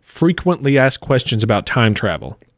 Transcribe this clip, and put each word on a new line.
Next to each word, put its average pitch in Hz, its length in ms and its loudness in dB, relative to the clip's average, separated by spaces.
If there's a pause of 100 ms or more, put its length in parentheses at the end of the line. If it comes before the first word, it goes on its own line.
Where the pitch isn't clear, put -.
Frequently 165 760 0
Asked 131 240 2
Questions 120 420 0
About 110 220 0
Time 113 280 2
Travel. 80 440 -6 (200)